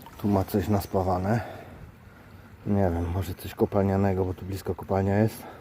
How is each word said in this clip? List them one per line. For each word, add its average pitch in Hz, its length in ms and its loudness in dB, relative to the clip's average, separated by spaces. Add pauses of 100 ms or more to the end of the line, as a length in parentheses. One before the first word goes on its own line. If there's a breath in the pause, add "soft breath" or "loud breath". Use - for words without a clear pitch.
(180)
Tu 107 100 -2
ma 98 160 4
coś 92 240 0
naspawane. 95 720 2 (1300 loud breath)
Nie 101 240 4
wiem, 85 240 -2
może 92 200 -4
coś - 200 -12
kopalnianego, 98 680 2
bo 92 100 -4
tu - 100 -12
blisko 95 300 -6
kopalnia 98 440 0
jest. 110 240 2 (180 loud breath)